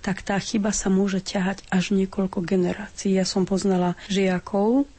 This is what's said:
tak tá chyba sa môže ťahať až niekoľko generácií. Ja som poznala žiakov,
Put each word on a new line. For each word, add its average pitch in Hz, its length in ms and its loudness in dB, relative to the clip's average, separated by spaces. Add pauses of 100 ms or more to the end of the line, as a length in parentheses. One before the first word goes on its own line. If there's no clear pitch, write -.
tak 190 160 -2
tá 202 160 -2
chyba 202 320 -2
sa 202 240 0
môže 190 320 2
ťahať 190 480 -4
až 190 240 2
niekoľko 190 480 -2
generácií. 185 720 0
Ja 190 80 2
som 185 240 0
poznala 180 480 2 (160)
žiakov, 196 720 2 (140)